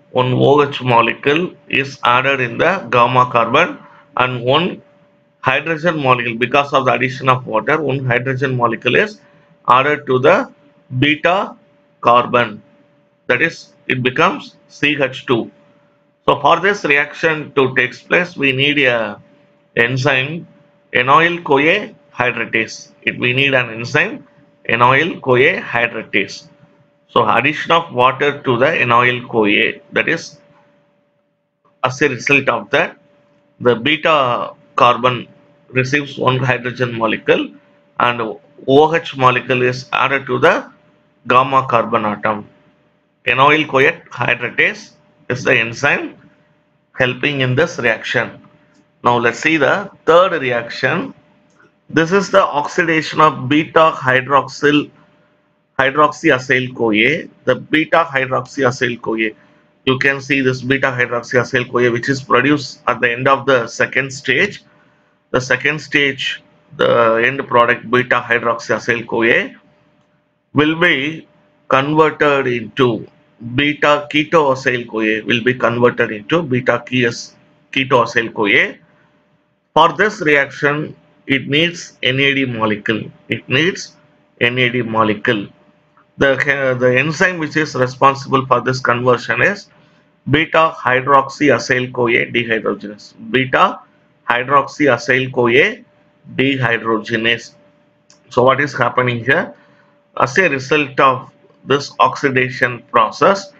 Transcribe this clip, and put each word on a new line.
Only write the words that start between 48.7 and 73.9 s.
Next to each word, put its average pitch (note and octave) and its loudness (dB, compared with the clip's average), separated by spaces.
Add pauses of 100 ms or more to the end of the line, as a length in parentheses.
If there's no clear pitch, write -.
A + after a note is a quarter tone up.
Now A#2+ 2
let's A#2 0
see D#3+ 0
the D#3 0 (160)
third E3+ 4
reaction. C3 -4 (760)
This D#3+ 0
is F#3+ 0
the F#3+ 4
oxidation D#3 -2
of C3+ 2
beta D#3+ 2
hydroxyl, C3 0 (880)
hydroxyacyl C3+ 0
coa. A#2+ 0 (160)
The B2+ 2
beta D#3 0
hydroxyacyl B2+ -4
coa. A2 -4 (560)
You C3 2
can C#3 0
see C3+ -2
this B2+ 0
beta C3 -2
hydroxyacyl B2 -2
coa, B2 2
which B2 -4
is C3+ -2
produced C3 0
at A#2+ -2
the A#2+ 0
end B2+ -2
of C3+ 2
the A#2+ 2
second C3 -2
stage. D3+ -4 (680)
The - 0
second C3 -2
stage, C#3+ -2 (320)
the A#2+ 2
end C3 -2
product A#2+ 2
beta B2 2
hydroxyacyl A#2 -2
coa A#2 0 (1000)
will D3+ 2
be D#3+ -2 (420)
converted D3 2
into A#2 -2 (480)
beta C#3+ 0